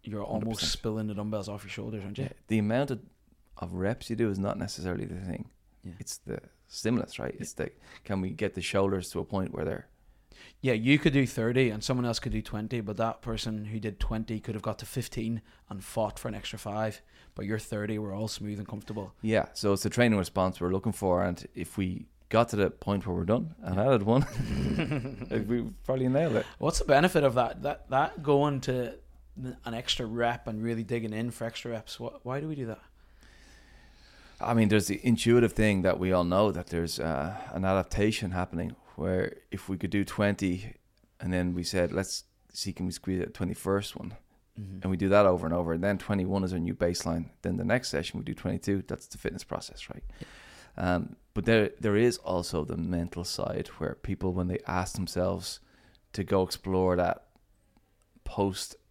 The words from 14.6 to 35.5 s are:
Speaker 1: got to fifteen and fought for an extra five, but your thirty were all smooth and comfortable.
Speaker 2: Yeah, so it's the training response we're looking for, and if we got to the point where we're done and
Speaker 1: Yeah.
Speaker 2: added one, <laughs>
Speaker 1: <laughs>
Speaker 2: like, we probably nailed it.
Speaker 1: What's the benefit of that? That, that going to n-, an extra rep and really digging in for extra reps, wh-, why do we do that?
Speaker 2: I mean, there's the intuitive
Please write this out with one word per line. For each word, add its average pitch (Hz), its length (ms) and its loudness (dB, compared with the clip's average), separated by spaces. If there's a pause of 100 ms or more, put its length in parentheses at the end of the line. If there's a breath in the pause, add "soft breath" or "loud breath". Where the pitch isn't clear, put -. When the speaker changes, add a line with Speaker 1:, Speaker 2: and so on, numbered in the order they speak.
Speaker 1:
got 110 160 -4
to - 80 -12
fifteen 117 560 -4 (260 soft breath)
and 98 140 -10
fought - 380 -4
for 123 80 -6
an 107 80 -6
extra 101 220 -10
five, 107 440 -4 (320 soft breath)
but 101 120 -8
your 107 120 0
thirty 104 400 -4
were 104 160 -6
all 107 140 -4
smooth 104 320 -6
and 98 80 -10
comfortable. 104 440 -8 (100)
Speaker 2:
Yeah, 110 320 4
so 101 180 2
it's 95 100 2
the 104 80 0
training 113 300 6
response 92 400 2
we're 87 120 0
looking 95 200 0
for, 92 320 2
and 90 200 -2 (100)
if - 220 -8
we 92 300 -2 (220)
got 117 220 6
to 107 60 -2
the 98 140 4
point 101 360 -2
where 90 80 -2
we're 87 120 0
done 117 360 2
and 92 140 -2
Speaker 1:
Yeah. 107 100 4
Speaker 2:
added 127 180 6
one, 117 180 6
<laughs> - 1040 -2
Speaker 1:
<laughs> - 40 -10
Speaker 2:
like, 107 180 -2
we 120 160 0 (200)
probably 131 240 0
nailed 143 280 2
it. - 100 0 (120 loud breath)
Speaker 1:
What's 165 200 0
the - 80 -2
benefit 151 380 6
of 123 100 4
that? 120 280 0
That, - 280 -6
that 135 320 0
going 143 400 4
to 127 320 -2 (420)
n-, 127 200 -10 (100)
an 113 80 -6
extra 120 320 -2
rep 117 400 0
and 110 160 -4
really 117 220 -2
digging 113 280 -2
in 113 200 -2
for - 120 -8
extra 117 280 -6
reps, 107 240 -10
wh-, - 280 -10
why 131 160 -4
do 156 80 -8
we 156 60 -6
do 135 120 -6
that? 110 140 -8 (1600 soft breath)
Speaker 2:
I 117 140 0
mean, 110 140 8
there's 101 200 6
the 101 180 -2
intuitive 117 460 6